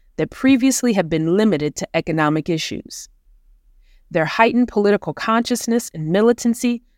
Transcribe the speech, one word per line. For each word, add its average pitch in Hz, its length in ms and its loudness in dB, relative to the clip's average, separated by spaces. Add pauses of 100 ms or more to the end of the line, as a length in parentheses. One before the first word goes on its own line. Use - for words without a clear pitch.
(160)
that 156 140 -2
previously 254 640 2
had 175 160 0
been 160 260 0
limited 170 400 2
to - 180 -8
economic 156 540 0
issues. - 600 -8 (1000)
Their 160 140 0
heightened 233 420 2
political 208 460 0
consciousness 233 800 -2
and 156 160 -6
militancy 233 760 2 (140)